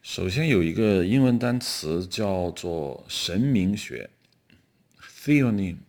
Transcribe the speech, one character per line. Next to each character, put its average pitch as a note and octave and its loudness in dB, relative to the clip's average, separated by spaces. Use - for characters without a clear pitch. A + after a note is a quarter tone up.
首 F#2 -6
先 D3 -2
有 G2+ 4
一 E2 0
个 G2+ 2
英 B2 4
文 B2 4
单 B2 0
词 E2+ -4
叫 F#2+ -2
做 D#2+ -6
神 - -4
明 G#2 2
学， A#1+ -12
theonym G#2+ 2